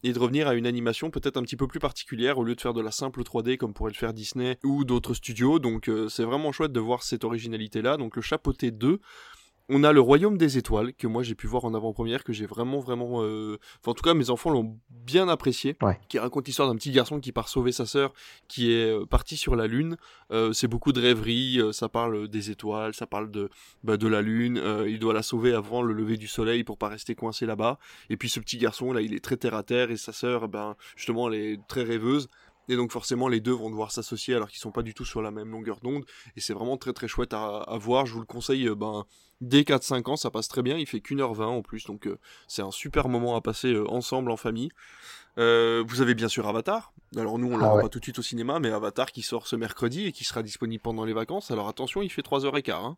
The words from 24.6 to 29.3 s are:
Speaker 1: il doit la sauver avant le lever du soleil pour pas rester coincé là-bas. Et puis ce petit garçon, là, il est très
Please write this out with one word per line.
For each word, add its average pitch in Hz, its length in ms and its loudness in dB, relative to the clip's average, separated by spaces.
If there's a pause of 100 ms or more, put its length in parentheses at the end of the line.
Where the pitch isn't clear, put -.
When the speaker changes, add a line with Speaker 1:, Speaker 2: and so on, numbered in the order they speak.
Speaker 1:
il 107 120 -4
doit 110 120 2
la 107 120 2
sauver 120 280 2
avant 113 300 0
le 113 120 2
lever 110 220 0
du 107 120 -8
soleil 117 340 0
pour 110 160 -8
pas 107 80 -4
rester 107 300 -6
coincé 113 280 -4
là-bas. 113 360 0 (280)
Et 113 80 -2
puis 120 120 -4
ce - 100 -2
petit 120 200 -8
garçon, 127 340 0
là, 117 80 0
il 107 140 -2
est - 100 -8
très 127 120 -2